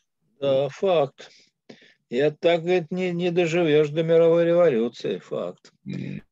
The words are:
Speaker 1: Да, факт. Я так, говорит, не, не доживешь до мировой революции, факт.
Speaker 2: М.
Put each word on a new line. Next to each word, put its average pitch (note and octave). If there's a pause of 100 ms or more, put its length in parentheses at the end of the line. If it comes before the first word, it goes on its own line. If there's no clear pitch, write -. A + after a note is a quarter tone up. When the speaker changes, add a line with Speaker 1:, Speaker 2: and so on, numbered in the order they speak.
(400)
Speaker 1:
Да, C#3
факт. D#3+ (800)
Я C#3+
так, E3
говорит, F3
не, F#3
не F3
доживешь D#3+
до D#3
мировой E3
революции, C3
факт. - (120)
Speaker 2:
М. - (100)